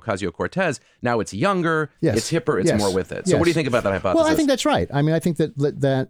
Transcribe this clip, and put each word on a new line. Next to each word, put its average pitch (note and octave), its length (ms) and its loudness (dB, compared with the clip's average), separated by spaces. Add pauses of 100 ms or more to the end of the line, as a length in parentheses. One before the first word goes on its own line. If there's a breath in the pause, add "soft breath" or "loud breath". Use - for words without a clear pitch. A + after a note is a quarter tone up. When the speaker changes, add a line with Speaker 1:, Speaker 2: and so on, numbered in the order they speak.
Speaker 1:
Ocasio-Cortez, G2+ 800 -4 (220 soft breath)
now A#2+ 180 0
it's F#2+ 140 -8
younger, D#3+ 560 -2 (100)
Speaker 2:
Yes. C3+ 160 0
Speaker 1:
it's - 140 -2
hipper, D#3 280 0
it's F#2+ 120 2
Speaker 2:
Yes. G#2+ 100 2
Speaker 1:
more G2+ 100 2
with F2+ 220 -2
it. - 160 -6
So E3+ 80 4
what E3+ 80 2
do E3+ 60 2
you - 20 4
Speaker 2:
Yes. D3 40 -2
Speaker 1:
think C#3+ 120 0
about A#2+ 140 2
that G2 100 0
hypothesis? G2 320 2
Speaker 2:
Well, D#4+ 80 2
I - 20 0
think D#4 140 2
that's C4+ 160 0
right. C#4+ 300 0
I C#3+ 80 2
mean, D#3 120 2
I E3 40 2
think E3 180 -2
that, D3+ 220 -2
that, C#3 520 0